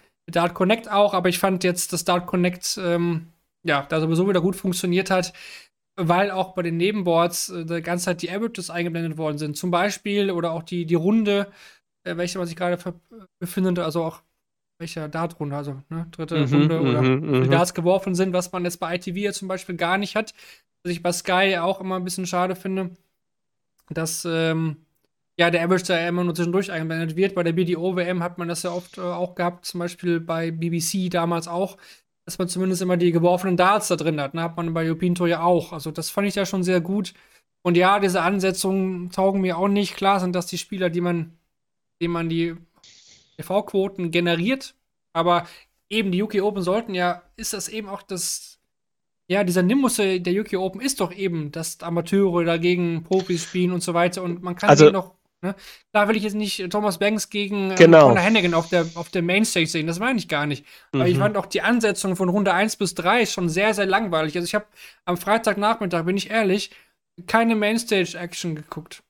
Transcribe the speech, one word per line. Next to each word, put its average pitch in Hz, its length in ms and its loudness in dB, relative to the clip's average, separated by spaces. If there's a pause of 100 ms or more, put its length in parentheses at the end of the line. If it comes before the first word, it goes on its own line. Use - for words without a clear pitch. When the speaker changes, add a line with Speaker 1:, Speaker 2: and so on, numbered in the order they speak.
(260)
Speaker 1:
mit 165 80 -12
Dart 175 200 0
Connect 214 360 0
auch. 202 240 4
Aber 185 140 2
ich 180 100 0
fand 190 240 0
jetzt, 180 300 -2
dass 170 120 -4
Dart 175 220 0
Connect, 180 560 -2
ähm, 170 460 -2 (340)
ja, 143 260 0
da 160 120 0
sowieso 165 280 2
wieder 185 120 2
gut 185 160 0
funktioniert 185 560 -2
hat, 185 200 0 (680)
weil 180 300 2
auch 185 240 -4
bei 180 80 -4
den 170 140 -2
Nebenboards, 175 760 0
äh, 170 140 -10
die 165 180 -6
ganze 175 240 -4
Zeit 175 160 -4
die 170 80 -6
Averages 208 400 -6
eingeblendet 165 480 -4
worden 151 180 -2
sind. 147 200 -6
Zum 180 140 -4
Beispiel, 196 600 0
oder 170 220 -2
auch 170 100 -6
die, 170 240 -6
die 165 80 2
Runde, 202 580 2 (520)
äh, 175 120 -6
welche 180 220 -4
man 175 80 -4
sich 165 100 -12
gerade 180 220 -2
ver-, 175 220 -10 (400)
befindet, 180 400 0
also 160 240 -2
auch - 180 -8 (560)
welcher 160 300 -10
Dart-Runde, 160 480 -6
also, 139 320 -10
ne, 165 240 -8
dritte 160 260 -4
Speaker 2:
Mhm, 139 160 2
Speaker 1:
Runde 160 260 2
oder 127 220 2
Speaker 2:
mhm, 131 200 2
Speaker 1:
wie 156 40 -6
viele 131 200 2
Speaker 2:
mhm. 135 40 2
Speaker 1:
Darts 175 240 2
geworfen 185 400 0
sind, 185 180 0
was 180 200 -2
man 180 120 -4
jetzt 175 140 -4
bei 175 160 -4
I 180 60 -4
T 180 120 -8
V 180 60 -4
ja 202 140 -2
zum 190 160 -10
Beispiel 185 260 -6
gar 170 240 0
nicht 202 160 -6
hat. 220 200 -4 (500)
Was 175 80 -4
ich 170 100 -6
bei 175 80 0
Sky 185 500 0
auch 190 200 -2
immer 185 160 -4
ein 180 80 -4
bisschen 180 220 -6
schade 180 280 0
finde, 190 360 -4 (1000)
dass, 160 340 -6
ähm, 160 520 0 (600)
ja, 170 140 6
der 170 140 2
Average 180 220 2
da 170 200 0
immer 175 160 0
nur 175 140 0
zwischendurch 180 340 0
eingeblendet 160 460 -4
wird. 190 180 0
Bei 180 80 0
der 165 120 0
B 180 100 2
D 170 120 0
O 180 200 -2
W 180 80 0
M 175 180 -2
hat 175 160 -6
man 170 80 -6
das 170 160 -6
ja 180 80 -6
oft, 180 280 -10
äh, - 20 -12
auch 180 340 -6
gehabt, 175 300 -4
zum - 160 -8
Beispiel 175 400 -2
bei 165 320 -4
B 165 180 -4
B 170 80 -2
C 180 300 -2
damals 170 400 -2
auch, 185 280 -4 (480)
dass - 140 -10
man 185 100 -2
zumindest 185 340 -2
immer 180 140 2
die 175 140 4
geworfenen 175 460 2
Darts 196 320 4
da 180 80 2
drin 156 240 -2
hat. 139 140 -6
Ne? 165 80 -4
Hat 165 140 -6
man 170 180 -4
bei 165 100 0
European 165 300 0
Tour 175 140 0
ja 165 140 0
auch. 175 300 2
Also 156 180 -10
das 160 200 -8
fand 202 180 0
ich 190 60 -4
ja 196 100 0
schon 185 180 -2
sehr 180 180 2
gut. 190 340 -4 (480)
Und 175 140 2
ja, 185 240 6
diese 185 200 2
Ansetzungen 185 920 -2
taugen 196 300 2
mir 180 160 0
auch 190 120 0
nicht. 202 280 0
Klar 196 240 2
sind 180 140 -2
das 175 120 -2
die 175 120 -8
Spieler, 185 320 -4
die 175 100 -2
man, 175 380 -2 (640)
denen 170 100 -2
man 165 160 -2
die 165 260 0 (840)
T 156 40 -14
V-Quoten 196 680 -2
generiert. 175 640 0 (400)
Aber 170 320 2 (420)
eben 196 240 0
die 180 100 2
U 214 40 0
K 208 160 0
Open 196 200 -2
sollten 196 320 -2
ja, 175 280 -2 (140)
ist 220 180 -8
das 190 140 -8
eben 214 200 -10
auch 196 140 -10
das, - 560 -8 (680)
ja, 196 160 2
dieser 180 200 2
Nimbus 254 340 2
der, 190 220 2
der 180 200 0
U 214 60 -2
K 190 140 -4
Open 190 240 -4
ist 262 180 -4
doch 180 140 -2
eben, 170 360 -4
dass 160 300 -10
Amateure 170 640 0
dagegen 170 600 0
Profis 180 400 0
spielen 180 280 0
und 175 100 -4
so 175 120 -4
weiter. 180 280 2
Und 175 200 -6
man 180 120 -6
kann 208 140 0
Speaker 2:
Also 151 180 10
Speaker 1:
eben 147 60 10
noch, 185 220 -4 (260)
ne? 196 140 -6 (380)
Klar 208 160 4
will 220 80 0
ich 208 80 -2
jetzt 202 100 -4
nicht 202 360 -4
Thomas 208 280 -2
Banks 208 320 -2
gegen, 202 400 -2
ähm, 185 60 -4
Speaker 2:
Genau. 160 320 12
Speaker 1:
Conor 147 160 6
Hannigan 190 300 4
auf 165 160 0
der, 170 160 2 (100)
auf 170 140 -10
der 180 120 -2
Mainstage 180 460 2
sehen. 160 180 -4
Das 170 140 -4
meine 240 180 0
ich - 80 -4
gar 147 200 -2
nicht. 147 200 -4 (260)
Aber 131 140 2
ich 120 80 4
Speaker 2:
Mhm. 135 60 2
Speaker 1:
fand 208 160 2
auch 190 100 -2
die 165 160 -2
Ansetzung 202 540 0
von 185 120 0
Runde 196 240 2
eins 208 220 0
bis 190 200 -4
drei 202 300 2
schon 175 240 -2
sehr, 196 240 2
sehr 196 140 0
langweilig. 175 500 0
Also 175 100 -4
ich - 100 -4
hab 208 100 -4 (380)
am 175 120 -2
Freitagnachmittag, 202 880 0
bin 185 120 0
ich 180 140 -6
ehrlich, 208 420 0 (560)
keine 226 260 4
Mainstage-Action 185 1000 -2
geguckt. - 540 -14